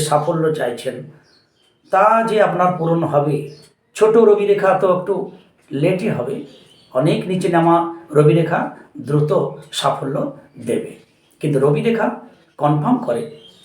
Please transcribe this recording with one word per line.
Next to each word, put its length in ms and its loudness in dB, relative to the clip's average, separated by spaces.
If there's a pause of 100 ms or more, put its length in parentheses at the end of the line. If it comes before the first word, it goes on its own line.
সাফল্য 360 0 (160)
চাইছেন, 360 -6 (960)
তা 140 4 (240)
যে 80 0 (100)
আপনার 300 0
পূরণ 240 -2 (120)
হবে। 220 2 (600)
ছোট 180 4 (160)
রবি 220 4
রেখা 180 2 (120)
তো 60 2 (100)
একটু 180 -4 (560)
লেটে 460 -2
হবে, 180 -6 (580)
অনেক 260 0 (100)
নিচে 260 -2
নামা 200 4 (420)
রবি 220 6
রেখা 200 0 (480)
দ্রুত 240 0 (480)
সাফল্য 360 -4 (520)
দেবে, 240 -4 (500)
কিন্তু 240 0
রবি 220 2
রেখা 200 0 (540)
কনফার্ম 360 2 (100)
করে 140 -4 (440)